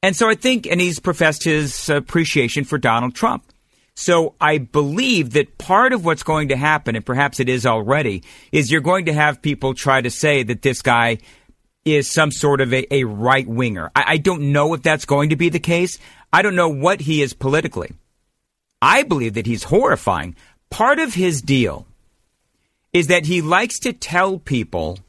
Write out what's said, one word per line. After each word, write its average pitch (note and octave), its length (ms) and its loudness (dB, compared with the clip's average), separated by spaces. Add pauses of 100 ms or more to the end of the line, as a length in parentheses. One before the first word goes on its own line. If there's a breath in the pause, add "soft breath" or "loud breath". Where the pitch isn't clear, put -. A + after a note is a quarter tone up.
And F#3+ 140 0
so A3+ 140 2
I A3 60 2
think, B3+ 320 0
and F3 140 0
he's F3+ 180 -2
professed D#3 440 0
his D3+ 460 -2
appreciation D3 720 0
for D3 140 -4
Donald B2 380 0
Trump. A#3 280 -2 (520)
So E3 460 2
I D3+ 180 2
believe D3 720 0
that C#3 260 0
part A#3 360 2
of G3 120 -2
what's E3 160 0
going D3+ 280 -2
to C3+ 80 0
happen, D3 380 0
and A2 100 -6
perhaps C3+ 340 0
it B2+ 100 0
is B2+ 160 -2
already, A2+ 560 0 (300 loud breath)
is C3+ 200 0
you're D#3 100 2
going F3 240 0
to D#3+ 80 -2
have D3+ 280 0
people C3+ 320 -2
try C3 280 0
to A#2+ 100 -4
say D3 320 0
that A2+ 180 -6
this C3 220 -2
guy A#2 340 2 (680 soft breath)
is D3 260 0
some D#3 200 2
sort C#3+ 300 2
of B2 120 0
a, C3 200 -2
a C3+ 100 2
right-winger. A2+ 920 -2
I, C3+ 120 2
I D#3 100 2
don't D3+ 340 0
know D3 220 2
if C#3 100 -6
that's D#3 220 0
going D3 240 0
to D#3 60 0
be D3 140 0
the E3 100 -2
case. F3 380 -2 (340 loud breath)
I F#3 120 4
don't G3+ 120 0
know F3 140 2
what D#3 320 0
he D3 220 0
is C3 100 -4
politically. C#3 600 -4 (880)
I G#3+ 220 6
believe C3+ 320 -2
that G#2+ 120 -4
he's A2+ 160 -2
horrifying. G2 720 0 (340 soft breath)
Part C#4 300 2
of D4 140 -2
his E3+ 280 0
deal A#2+ 460 0 (1040)
is E3+ 140 2
that F3 180 2
he F3 160 0
likes F3+ 380 -2
to - 140 -4
tell F#3 440 -2
people F#2 720 -4